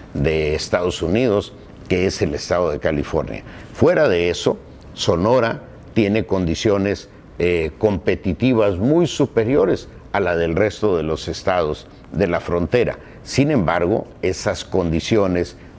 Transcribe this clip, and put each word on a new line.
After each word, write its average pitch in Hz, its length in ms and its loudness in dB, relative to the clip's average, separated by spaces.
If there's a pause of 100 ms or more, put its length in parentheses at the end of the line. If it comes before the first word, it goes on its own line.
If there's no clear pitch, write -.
(120)
de 78 420 0
Estados 90 460 -2
Unidos, 101 540 0 (340)
que 92 180 2
es - 140 -2
el 76 140 0
estado 87 360 0
de 73 80 -4
California. 73 640 -2 (300)
Fuera 156 360 4
de 87 200 2
eso, - 300 0 (340)
Sonora 113 680 2 (320)
tiene 107 320 2
condiciones, 98 840 0 (300)
eh, 85 400 0
competitivas 101 1000 2
muy 147 300 2
superiores 139 840 0 (240)
a 101 80 0
la 87 160 0
del 82 180 0
resto 98 440 0
de 78 40 0
los 80 260 -4
estados 82 580 -2 (260)
de 95 140 0
la 85 140 0
frontera. 87 580 0 (240)
Sin 143 280 0
embargo, 87 560 2 (140)
esas 92 440 -2
condiciones 90 920 0 (220)